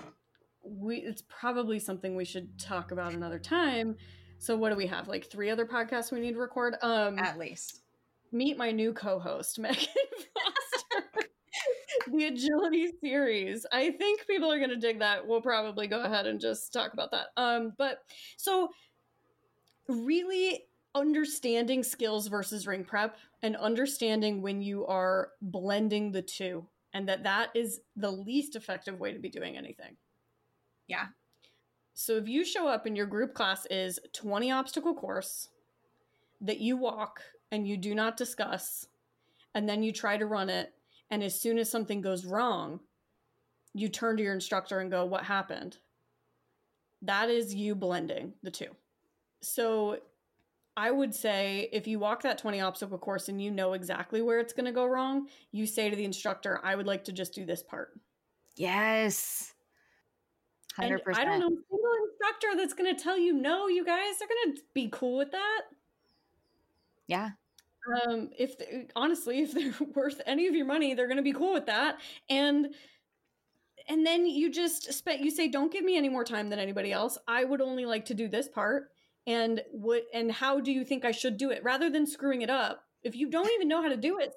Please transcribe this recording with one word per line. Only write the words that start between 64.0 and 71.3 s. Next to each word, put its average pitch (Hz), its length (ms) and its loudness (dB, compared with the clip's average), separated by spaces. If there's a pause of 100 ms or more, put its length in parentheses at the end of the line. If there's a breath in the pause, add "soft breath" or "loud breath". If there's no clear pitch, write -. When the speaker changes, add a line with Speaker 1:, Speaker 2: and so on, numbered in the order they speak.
Speaker 1:
They're 415 80 -6 (180)
gonna 277 120 0 (160)
be 254 180 -2
cool 254 260 0
with 277 140 0
that. 415 300 0 (1500)
Speaker 2:
Yeah. 196 240 -2 (760)
Speaker 1:
Um, 226 300 -2
if 269 200 -2
they, 247 380 -10
honestly, 269 460 0
if 302 120 0
they're 277 200 0 (140)
<laughs> - 80 -8
worth 277 300 0
any 311 220 2
of 320 80 4
your 294 100 2
money, 285 280 2
they're 247 140 2
gonna 262 140 2
be 277 120 4